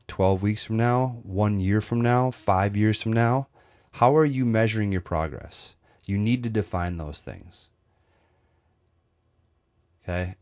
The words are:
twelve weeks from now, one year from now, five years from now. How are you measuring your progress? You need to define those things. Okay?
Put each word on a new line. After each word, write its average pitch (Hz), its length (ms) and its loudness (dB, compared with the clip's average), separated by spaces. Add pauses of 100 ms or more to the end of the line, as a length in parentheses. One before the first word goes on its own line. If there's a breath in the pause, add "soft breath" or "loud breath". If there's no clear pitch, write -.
twelve 95 360 0
weeks 107 220 0
from 110 120 -4
now, 120 460 0
one 101 360 0
year 98 220 2
from 120 200 -2
now, 123 300 2
five 101 460 0
years 107 260 2
from 110 100 -2
now. 117 360 0 (440 soft breath)
How 127 240 4
are 156 100 6
you 131 180 -2
measuring 110 480 2
your 92 80 -2
progress? 78 720 -6 (300 soft breath)
You 98 140 -2
need 120 240 0
to 117 80 -6
define 90 460 -4
those 76 260 -10
things. - 480 -18 (2250)
Okay? 90 400 -6